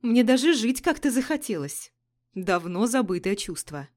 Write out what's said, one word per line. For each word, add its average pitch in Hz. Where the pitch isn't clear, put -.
Мне 240
даже 262
жить 254
как-то 302
захотелось. 233
Давно 180
забытое 202
чувство. 147